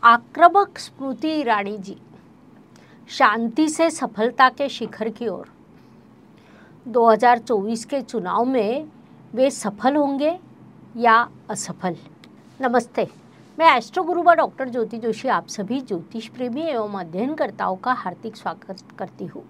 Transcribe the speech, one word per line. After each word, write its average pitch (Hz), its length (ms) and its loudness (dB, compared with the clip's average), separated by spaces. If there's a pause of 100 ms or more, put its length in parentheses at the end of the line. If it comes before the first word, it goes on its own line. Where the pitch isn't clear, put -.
आक्रामक 339 720 4
स्मृति 269 500 -8
ईरानी 214 500 -2
जी, 190 180 -14 (1120)
शांति 233 600 2
से 330 220 2
सफलता 254 580 2
के 262 200 -2
शिखर 220 400 -8
की 220 200 -8
ओर। - 200 -10 (1400)
दो 233 220 6
हज़ार 240 280 6
चौबीस 226 460 -2
के 277 160 -4
चुनाव 208 440 -2
में 254 440 -2 (460)
वे 262 160 2
सफल 240 460 -2
होंगे 294 420 0 (580)
या 233 320 4 (220)
असफल? 180 460 -6 (640)
नमस्ते, 240 480 0 (500)
मैं 311 180 6
एस्ट्रो 330 280 -4
गुरुमा 339 300 4
डॉक्टर 269 340 -2
ज्योति 233 300 -4
जोशी 226 300 -4
आप 196 180 0
सभी 226 340 -6
ज्योतिष 220 480 -10
प्रेमी 247 340 -8
एवं 214 380 -4
अध्ययनकर्ताओं 190 760 -4
का 240 160 -4
हार्दिक 208 440 -8
स्वागत 190 400 -12 (220)
करती - 260 -12
हूँ। 151 260 -14